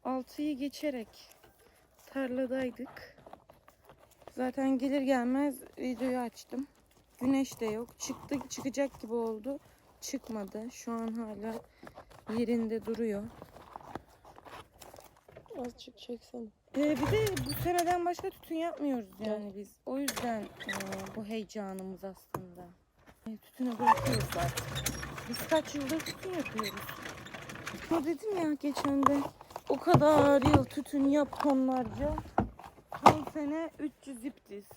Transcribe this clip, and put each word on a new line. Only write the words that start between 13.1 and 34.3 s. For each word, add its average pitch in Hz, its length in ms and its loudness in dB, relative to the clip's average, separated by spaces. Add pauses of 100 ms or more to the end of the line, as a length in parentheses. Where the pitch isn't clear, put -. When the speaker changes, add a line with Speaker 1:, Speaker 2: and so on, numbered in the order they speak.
Speaker 2:
Azıcık 240 380 -10
çeksene. 233 480 -12 (320)
Speaker 1:
Ee, 277 40 4 (100)
bir 285 200 2
de 427 140 6 (200)
bu 277 80 -6 (100)
seneden 349 420 2
başka 359 240 -2
tütün - 260 -10
yapmıyoruz 285 540 -2 (100)
yani 214 260 -2
Speaker 2:
Evet. 196 100 -10
Speaker 1:
biz. 202 200 -12 (100)
O 262 140 -2
yüzden, 247 420 -2
e, - 320 -10 (420)
bu 220 100 -8
heyecanımız 190 800 -8
aslında. 185 580 -10 (680)
E, 220 100 -8
tütünü 247 420 -4
bırakıyoruz 254 580 4
artık. - 300 0 (640)
Biz - 180 -6
kaç 311 280 2
yıldır 294 240 0
tütün - 340 -6
yapıyoruz. 214 480 -4 (1120)
Ne 330 120 4
dedim 359 340 0
ya 311 160 4
geçen 277 520 2
de, 285 120 6 (520)
o 277 100 2
kadar 294 640 10
yıl 285 220 8
tütün 277 440 0
yap 285 360 2
tonlarca. 262 720 2 (880)
Son 311 280 8
sene 311 360 -2 (100)
üç 294 140 -4 (120)
yüz 247 200 -10
ip - 240 -10